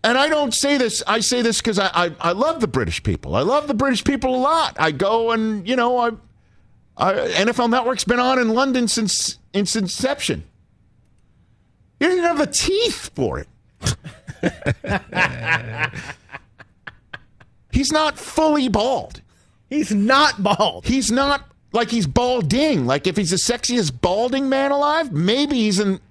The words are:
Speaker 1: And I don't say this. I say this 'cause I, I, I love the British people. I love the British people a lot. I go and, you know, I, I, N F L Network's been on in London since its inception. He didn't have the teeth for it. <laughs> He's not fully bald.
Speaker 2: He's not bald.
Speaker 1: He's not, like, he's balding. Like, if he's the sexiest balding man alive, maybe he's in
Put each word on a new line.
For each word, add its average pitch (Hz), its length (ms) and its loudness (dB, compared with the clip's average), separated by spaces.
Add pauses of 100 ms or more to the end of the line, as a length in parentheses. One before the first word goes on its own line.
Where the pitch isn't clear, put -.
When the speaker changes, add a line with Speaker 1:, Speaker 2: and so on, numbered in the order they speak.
Speaker 1:
And 240 120 2
I 277 100 4
don't 294 260 0
say 285 240 2
this. 247 300 0
I 220 140 0
say 247 200 0
this 226 200 0
'cause 208 180 0
I, 196 140 2
I, 175 260 0
I 170 140 0
love 294 280 0
the 214 60 0
British 110 360 -2
people. 82 320 -2
I 120 60 4
love 226 260 0
the 277 60 -2
British 247 300 0
people 262 320 0
a - 20 0
lot. 302 420 2
I 156 120 2
go 220 400 0
and, 220 360 -2
you 247 100 0
know, 247 200 2
I, 233 140 0 (840)
I, 190 160 2 (180)
N 190 180 2
F 240 100 -2
L 240 100 2
Network's 247 340 0
been 240 160 2
on 254 200 2
in 233 100 2
London 247 380 2
since - 520 -2 (140)
its 196 220 0
inception. 190 680 -2 (1600)
He 277 80 0
didn't 359 160 2
have 339 140 2
the 294 100 0
teeth - 680 -2
for 78 240 -4
it. - 80 -12 (1300)
<laughs> 151 1120 -4 (1800)
He's 269 200 0
not 311 280 0
fully 302 500 2
bald. 214 520 -2 (480)
Speaker 2:
He's 262 240 -2
not 254 500 4
bald. 196 420 0
Speaker 1:
He's 233 260 0
not, 277 360 0 (240)
like, 233 180 0
he's 226 160 0
balding. 240 800 2
Like, 139 220 2
if 185 100 0
he's 175 140 0
the 185 60 0
sexiest 185 640 -2
balding 240 460 0
man 269 240 2
alive, 294 400 0
maybe 233 440 0
he's 214 240 2
in 196 200 0 (120)